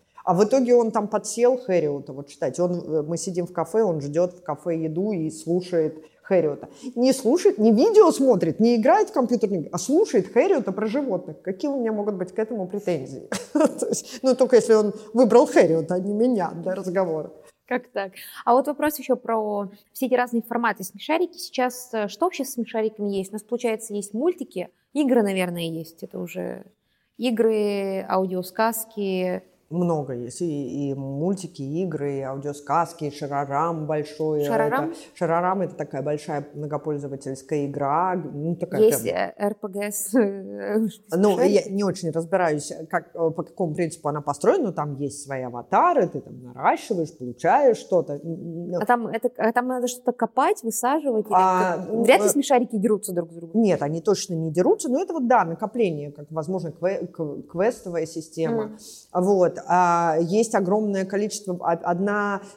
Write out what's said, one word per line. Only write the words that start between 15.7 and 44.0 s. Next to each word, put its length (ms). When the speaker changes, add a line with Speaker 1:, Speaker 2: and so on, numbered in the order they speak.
Speaker 1:
а 60
не 120
меня 380
для 120
разговора. 560
Speaker 2:
Как 140
так? 200
А 100
вот 120
вопрос 320
еще 180
про 520
все 140
эти 80
разные 280
форматы 400
смешарики. 560
Сейчас, 540
э, 160
что 180
вообще 180
с 100
смешариками 560
есть? 100
У 40
нас, 100
получается, 500
есть 200
мультики, 540
игры, 300
наверное, 460
есть. 220
Это 160
уже 460
игры, 880
аудиосказки. 1300
Speaker 1:
Много 440
есть. 280
И, 480
и 40
мультики, 680
и 200
игры, 360
и 40
аудиосказки, 840
и 40
Шарарам 760
большой. 560
Speaker 2:
Шарарам? 460
Speaker 1:
Это, 40
Шарарам — 480
это 120
такая 280
большая 520
многопользовательская 1120
игра. 480
Ну, 400
такая 280
Speaker 2:
Есть, 200
Speaker 1:
прям 140
Speaker 2:
э, 220
Р 180
П 120
Г 220
с, 240
э, 640
Speaker 1:
Ну, 100
Speaker 2:
смешариками? 180
Speaker 1:
я 220
не 140
очень 280
разбираюсь, 600
как, 280
э, 140
по 120
какому 320
принципу 340